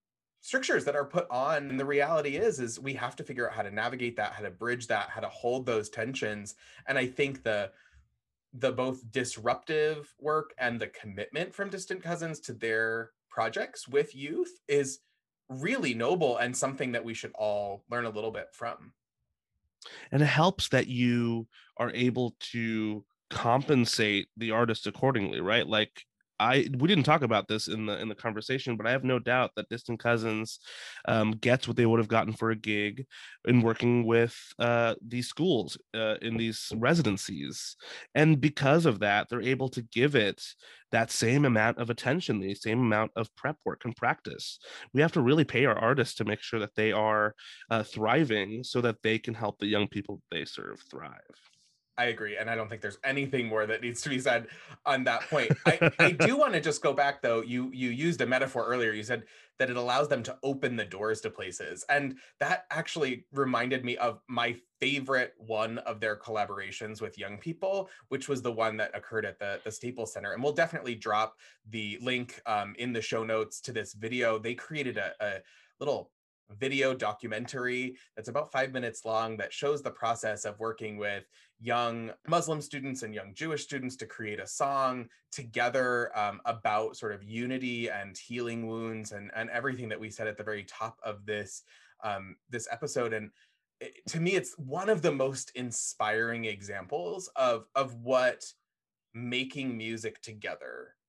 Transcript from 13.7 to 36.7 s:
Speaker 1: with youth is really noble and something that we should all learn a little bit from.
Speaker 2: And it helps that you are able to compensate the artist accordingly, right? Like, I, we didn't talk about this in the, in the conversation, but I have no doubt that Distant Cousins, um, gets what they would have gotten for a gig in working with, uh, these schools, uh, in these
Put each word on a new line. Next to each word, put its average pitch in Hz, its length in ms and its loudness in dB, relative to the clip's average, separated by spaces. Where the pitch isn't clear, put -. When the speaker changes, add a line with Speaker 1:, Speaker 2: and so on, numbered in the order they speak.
Speaker 1:
with 139 260 0
youth 147 540 -6
is 139 320 2
really 151 460 0
noble 127 440 4
and 123 180 0
something 135 360 -2
that 117 120 -2
we 113 100 -6
should - 200 -10
all 104 560 -2
learn 120 140 -2
a 113 60 -2
little 107 200 -4
bit 104 220 -8
from. - 400 -10
Speaker 2:
And 143 120 6
it 151 40 6
helps 156 420 4
that 127 200 4
you 120 580 2
are 120 180 0
able 123 400 0
to 110 520 -2
compensate 117 1080 4
the 113 140 -4
artist 113 360 2
accordingly, 104 540 0
right? 95 260 4
Like, 107 360 0
I, 123 280 6
we 135 80 4
didn't 175 180 6
talk 151 180 6
about 110 260 2
this 110 180 0
in 110 200 -4
the, 104 120 -2
in 110 100 -6
the 104 60 -4
conversation, 117 640 -4
but 107 100 -2
I 117 60 4
have 131 100 2
no 127 160 4
doubt 120 380 2
that 104 120 -4
Distant 117 300 -6
Cousins, 113 640 0
um, 110 260 4
gets 120 340 4
what 113 100 0
they 120 80 6
would 113 140 6
have 113 80 4
gotten 110 260 2
for 113 180 0
a 113 60 0
gig 107 500 -2
in 123 140 8
working 120 440 4
with, 117 320 4
uh, 117 340 4
these 120 220 -4
schools, 147 480 2
uh, 110 280 2
in 113 140 -2
these 113 400 -2